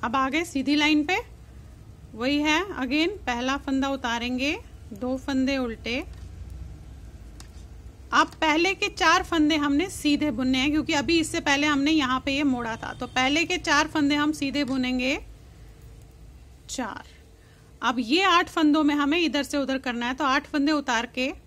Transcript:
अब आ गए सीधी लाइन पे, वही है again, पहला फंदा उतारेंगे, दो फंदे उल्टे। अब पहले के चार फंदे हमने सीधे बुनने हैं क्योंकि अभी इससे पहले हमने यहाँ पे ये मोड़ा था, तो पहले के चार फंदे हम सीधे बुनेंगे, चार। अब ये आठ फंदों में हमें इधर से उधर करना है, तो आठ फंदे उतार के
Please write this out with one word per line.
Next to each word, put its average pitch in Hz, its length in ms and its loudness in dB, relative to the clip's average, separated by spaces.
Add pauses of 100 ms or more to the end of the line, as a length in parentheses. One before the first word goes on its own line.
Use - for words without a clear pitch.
अब 240 120 -4
आ 269 140 2
गए 320 140 0
सीधी 285 320 0
लाइन 302 300 4
पे, 359 120 0 (960)
वही 254 260 0
है 311 240 2 (120)
again, 302 440 0
पहला 254 380 -2
फंदा 269 320 -2
उतारेंगे, 254 680 -2 (360)
दो 254 240 -4
फंदे 262 400 0
उल्टे। 240 460 -4 (2000)
अब 311 220 4
पहले 330 380 2
के 403 160 -2
चार 349 340 4
फंदे 320 340 4
हमने 294 320 0
सीधे 294 420 0
बुनने 262 260 0
हैं 277 140 2
क्योंकि 311 220 0
अभी 311 260 4
इससे 320 220 -2
पहले 285 260 2
हमने 285 240 2
यहाँ 262 340 2
पे 277 60 0
ये 277 140 0
मोड़ा 240 300 0
था, - 180 -8
तो 254 140 -6
पहले 277 380 2
के 359 140 -2
चार 311 280 2
फंदे 294 280 2
हम 294 180 2
सीधे 285 320 -2
बुनेंगे, 254 520 0 (1500)
चार। - 340 -8 (760)
अब 240 200 0
ये 285 240 2
आठ 349 240 4
फंदों 311 340 4
में 294 120 4
हमें 294 240 2
इधर 285 240 2
से 285 140 -4
उधर 269 220 0
करना 240 280 -4
है, 254 60 -2
तो 285 120 -2
आठ 277 220 2
फंदे 294 260 0
उतार 247 340 0
के 254 240 -4 (160)